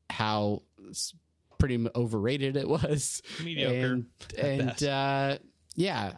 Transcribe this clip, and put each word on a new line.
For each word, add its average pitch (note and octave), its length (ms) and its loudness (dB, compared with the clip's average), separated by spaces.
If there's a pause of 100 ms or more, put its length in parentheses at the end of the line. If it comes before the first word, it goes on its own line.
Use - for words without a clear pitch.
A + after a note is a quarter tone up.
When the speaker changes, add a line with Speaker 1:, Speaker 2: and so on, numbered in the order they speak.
Speaker 1:
how G#2 540 2 (260)
s-, - 240 -8 (460)
pretty B2+ 160 2
m-, A2+ 200 0
overrated B2 640 0
it C#3 100 0
was. D3 540 0 (220)
Speaker 2:
Mediocre B2+ 500 0
Speaker 1:
And, B2 120 0 (320)
Speaker 2:
at - 60 -6
Speaker 1:
and, C3+ 240 0
Speaker 2:
best. - 160 -2
Speaker 1:
uh, C#3 540 2 (380)
yeah, D3 420 0